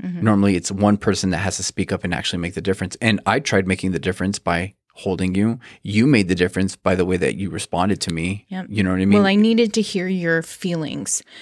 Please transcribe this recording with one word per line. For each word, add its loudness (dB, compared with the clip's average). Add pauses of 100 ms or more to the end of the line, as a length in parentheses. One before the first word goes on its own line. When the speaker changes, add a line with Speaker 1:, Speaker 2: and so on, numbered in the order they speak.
Speaker 1:
Mm-hmm. -6
Speaker 2:
Normally, 4
it's -4
one 2
person 0
that 0
has -2
to -8
speak -4
up -4
and -4
actually -4
make -4
the -6
difference. -4
And 0
I 2
tried 0
making 0
the -2
difference -2
by -2 (200)
holding -2
you. 0 (220)
You 2
made 4
the 2
difference 0
by 0
the 2
way 0
that 0
you -6
responded -2
to -4
me. -4
Speaker 1:
Yep. -8
Speaker 2:
You -2
know 2
what 0
I 2
mean? 6
Speaker 1:
Well, 6
I 4
needed 4
to 2
hear -2
your 0
feelings. -6 (200)